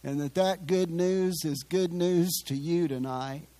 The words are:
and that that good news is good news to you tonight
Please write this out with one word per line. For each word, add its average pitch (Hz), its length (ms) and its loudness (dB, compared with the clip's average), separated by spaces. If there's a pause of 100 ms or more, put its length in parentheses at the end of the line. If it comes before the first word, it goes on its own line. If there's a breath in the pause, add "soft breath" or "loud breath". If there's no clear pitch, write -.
and 139 160 -4
that 143 140 -4
that 185 320 2
good 185 240 2
news 180 560 0
is 139 160 -2
good 180 320 0
news 175 540 2
to 139 80 -2
you 165 320 0
tonight 131 560 -4 (160)